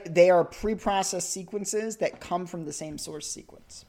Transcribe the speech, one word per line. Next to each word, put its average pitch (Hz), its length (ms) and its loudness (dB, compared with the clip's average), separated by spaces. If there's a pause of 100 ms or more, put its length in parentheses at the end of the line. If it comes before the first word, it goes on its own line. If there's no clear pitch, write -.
they 175 240 8
are 175 160 8
pre-processed 196 880 -2
sequences 208 640 -6
that - 240 -4
come 180 240 -4
from 170 200 -10
the 147 80 -10
same 156 260 -10
source 156 300 -12
sequence. - 600 -16